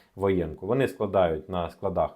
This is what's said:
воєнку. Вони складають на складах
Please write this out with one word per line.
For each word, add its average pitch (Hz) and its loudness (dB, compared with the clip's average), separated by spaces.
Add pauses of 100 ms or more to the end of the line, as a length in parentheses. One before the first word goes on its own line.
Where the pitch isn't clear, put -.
(160)
воєнку. 92 0
Вони 127 2
складають 90 0
на 87 -4
складах 87 -2